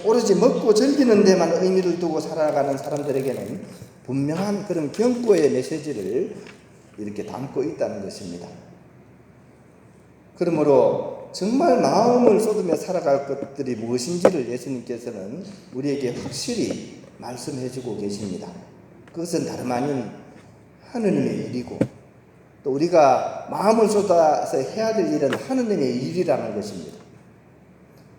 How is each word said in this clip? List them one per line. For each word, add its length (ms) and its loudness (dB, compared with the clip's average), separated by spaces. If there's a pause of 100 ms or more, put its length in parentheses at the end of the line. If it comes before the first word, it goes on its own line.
오로지 300 4
먹고 400 4
즐기는 500 4
데만 380 4
의미를 360 2
두고 220 -2
살아가는 560 0
사람들에게는 840 -4 (440)
분명한 600 -2
그런 260 -4
경고의 580 4
메시지를 840 -4 (640)
이렇게 280 -8
담고 360 -6
있다는 400 -6
것입니다. 440 -12 (1900)
그러므로 960 2
정말 480 2
마음을 600 4
쏟으며 360 0
살아갈 500 0
것들이 500 -6
무엇인지를 760 0
예수님께서는 920 -8 (280)
우리에게 420 -2
확실히 880 -6 (160)
말씀해주고 800 -8
계십니다. 500 -6 (640)
그것은 340 -4
다름 240 -6
아닌 400 -2 (800)
하느님의 560 0
일이고, 320 -8 (840)
또 100 -2
우리가 800 4
마음을 380 4
쏟아서 680 4
해야 360 -2
될 180 2
일은 220 2
하느님의 640 0
일이라는 580 0
것입니다. 420 -8 (1200)